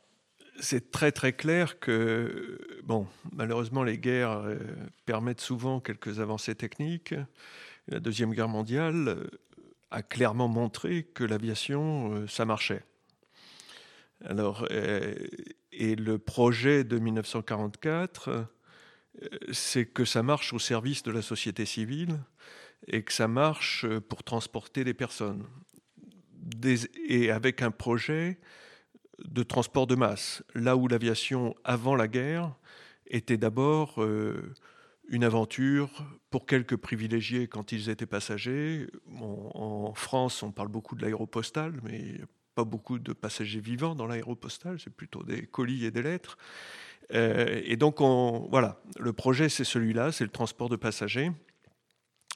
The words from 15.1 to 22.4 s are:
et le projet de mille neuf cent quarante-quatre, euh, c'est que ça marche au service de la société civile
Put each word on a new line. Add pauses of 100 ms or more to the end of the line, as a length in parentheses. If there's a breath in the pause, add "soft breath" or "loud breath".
et
le
projet
de
mille
neuf
cent
quarante-quatre,
euh, (240)
c'est
que
ça
marche
au
service
de
la
société
civile (680 loud breath)